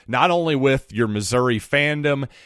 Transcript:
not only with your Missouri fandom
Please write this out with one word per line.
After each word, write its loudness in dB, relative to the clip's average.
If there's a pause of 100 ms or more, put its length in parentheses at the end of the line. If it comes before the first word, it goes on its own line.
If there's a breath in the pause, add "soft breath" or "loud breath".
not 2
only 0
with 0
your 0
Missouri 0
fandom -2 (180 loud breath)